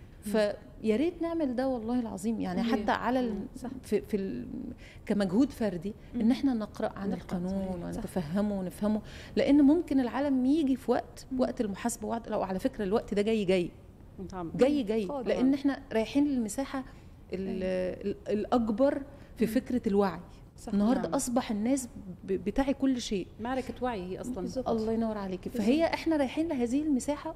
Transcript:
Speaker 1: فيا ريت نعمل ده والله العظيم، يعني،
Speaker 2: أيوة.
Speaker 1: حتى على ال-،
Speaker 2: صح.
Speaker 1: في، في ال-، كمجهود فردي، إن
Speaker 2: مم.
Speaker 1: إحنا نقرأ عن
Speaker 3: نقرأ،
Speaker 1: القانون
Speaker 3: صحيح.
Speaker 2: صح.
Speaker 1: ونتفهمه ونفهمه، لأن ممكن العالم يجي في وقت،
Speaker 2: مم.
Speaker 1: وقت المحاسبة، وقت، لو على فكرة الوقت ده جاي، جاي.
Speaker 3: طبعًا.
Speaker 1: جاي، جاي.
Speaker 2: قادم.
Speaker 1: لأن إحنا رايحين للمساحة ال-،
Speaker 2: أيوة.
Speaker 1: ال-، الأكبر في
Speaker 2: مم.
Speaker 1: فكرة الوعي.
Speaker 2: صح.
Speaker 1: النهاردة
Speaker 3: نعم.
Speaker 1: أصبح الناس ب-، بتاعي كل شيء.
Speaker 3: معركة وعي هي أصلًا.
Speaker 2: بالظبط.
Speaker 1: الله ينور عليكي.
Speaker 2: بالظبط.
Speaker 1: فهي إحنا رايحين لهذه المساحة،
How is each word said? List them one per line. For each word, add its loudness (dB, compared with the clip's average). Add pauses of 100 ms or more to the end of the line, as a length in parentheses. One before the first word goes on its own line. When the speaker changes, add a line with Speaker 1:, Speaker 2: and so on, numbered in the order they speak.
(220)
Speaker 1:
فيا 0
ريت 0
نعمل 0
ده 0
والله -2
العظيم، -2
يعني، -2
Speaker 2:
أيوة. 0
Speaker 1:
حتى 2
على 2
ال-، -2 (100)
Speaker 2:
صح. -10 (120)
Speaker 1:
في، 0
في -4
ال-، -4 (600)
كمجهود 2
فردي، -4 (200)
إن 0
Speaker 2:
مم. 6
Speaker 1:
إحنا 2
نقرأ -4
عن -4
Speaker 3:
نقرأ، -2
Speaker 1:
القانون -4
Speaker 3:
صحيح. -4
Speaker 2:
صح. -6
Speaker 1:
ونتفهمه -2
ونفهمه، -2 (360)
لأن 6
ممكن 6
العالم 2
يجي 4
في -2
وقت، -2
Speaker 2:
مم. 0
Speaker 1:
وقت 0
المحاسبة، -4
وقت، -6
لو -2
على -2
فكرة -2
الوقت 0
ده 4
جاي، 2
جاي. 4 (600)
Speaker 3:
طبعًا. -6
Speaker 1:
جاي، 4
جاي. 0
Speaker 2:
قادم. -4
Speaker 1:
لأن 4
إحنا 0 (140)
رايحين 2
للمساحة -2 (480)
ال-، -4
Speaker 2:
أيوة. -2
Speaker 1:
ال-، -10 (120)
الأكبر 2 (340)
في 2
Speaker 2:
مم. 2
Speaker 1:
فكرة 0
الوعي. 2 (360)
Speaker 2:
صح. -14
Speaker 1:
النهاردة 4
Speaker 3:
نعم. -2
Speaker 1:
أصبح 0
الناس 0 (360)
ب-، -2
بتاعي 2
كل 2
شيء. -2 (140)
Speaker 3:
معركة -4
وعي -2
هي -6
أصلًا. -6
Speaker 2:
بالظبط. -4
Speaker 1:
الله 2
ينور 0
عليكي. -6
Speaker 2:
بالظبط. 0
Speaker 1:
فهي 6
إحنا 2
رايحين 0
لهذه 0
المساحة، 0